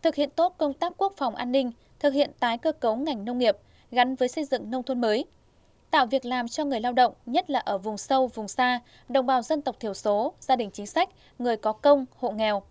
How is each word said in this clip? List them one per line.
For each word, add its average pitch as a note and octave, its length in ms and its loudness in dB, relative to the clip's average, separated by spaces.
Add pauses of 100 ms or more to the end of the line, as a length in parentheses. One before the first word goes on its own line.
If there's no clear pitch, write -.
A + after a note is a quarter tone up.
thực E4 140 2
hiện C#4+ 140 0
tốt F4 280 0
công C#4+ 160 0
tác F4 240 -4
quốc G4 200 -2
phòng A#3+ 180 -2
an B3 160 -6
ninh, B3+ 200 0 (280)
thực C#4+ 140 2
hiện C#4 260 2
tái A#3 180 0
cơ D#4+ 140 -2
cấu A3+ 240 0
ngành B3 300 -6
nông B3 120 -4
nghiệp A#3 200 2 (340)
gắn B3 240 2
với B3+ 120 0
xây D4+ 160 -4
dựng A3+ 280 -4
nông B3+ 120 -6
thôn B3 180 -4
mới, A3+ 240 0 (680)
tạo C#4 140 4
việc B3+ 200 -2
làm B3 220 -4
cho D4+ 180 -4
người C4+ 140 -2
lao A#3+ 140 -2
động, B3 200 4 (120)
nhất D#4 240 -2
là C4 100 0
ở G3+ 180 -2
vùng G3+ 200 -6
sâu, C4 300 0
vùng A3 200 -10
xa, B3 320 0 (300)
đồng B3+ 160 2
bào B3+ 160 2
dân D4 200 -2
tộc - 180 -6
thiểu G#3 140 -6
số, G#3+ 460 0
gia C4 160 2
đình A3+ 180 -4
chính G3+ 120 -12
sách, F4 240 0 (300)
người A#3+ 180 0
có A3 140 -2
công, C#4 340 4 (120)
hộ A#3 140 -4
nghèo. G#3+ 400 0